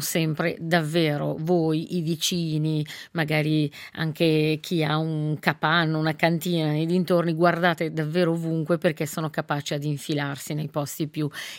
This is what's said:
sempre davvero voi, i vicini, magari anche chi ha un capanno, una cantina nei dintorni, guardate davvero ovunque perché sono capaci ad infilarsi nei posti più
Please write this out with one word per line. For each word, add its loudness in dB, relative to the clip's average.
sempre 0
davvero 2
voi, 2
i 0
vicini, 0
magari 2
anche 2
chi 0
ha 0
un -2
capanno, 2
una 0
cantina 2
nei 0
dintorni, 2
guardate 2
davvero 0
ovunque 0
perché 0
sono -4
capaci -4
ad -4
infilarsi -4
nei -6
posti -6
più -4